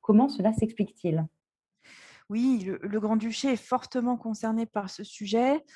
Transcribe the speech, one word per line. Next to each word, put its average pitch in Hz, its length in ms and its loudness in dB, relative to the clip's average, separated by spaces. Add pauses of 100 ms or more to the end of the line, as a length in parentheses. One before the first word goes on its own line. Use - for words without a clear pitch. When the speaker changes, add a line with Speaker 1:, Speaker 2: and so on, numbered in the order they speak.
Speaker 1:
Comment 226 280 6
cela 220 240 0
s'explique-t-il ? 185 720 -2 (1040)
Speaker 2:
Oui, 233 380 0
le, 190 160 -4
le 214 180 -2
Grand-Duché 220 520 0
est 240 40 0
fortement 247 600 -2
concerné 226 500 -4
par 196 240 -6
ce - 140 -14
sujet 240 600 0 (120)